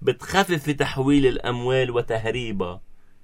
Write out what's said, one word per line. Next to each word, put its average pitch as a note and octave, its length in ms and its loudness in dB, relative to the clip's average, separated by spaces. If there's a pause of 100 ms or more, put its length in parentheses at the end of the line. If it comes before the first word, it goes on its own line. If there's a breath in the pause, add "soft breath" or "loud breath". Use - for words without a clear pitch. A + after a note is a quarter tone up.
بتخفف F3 600 0
في D3 120 0
تحويل C#3 520 2
الأموال B2 640 0
وتهريبها. A2+ 920 -4 (420)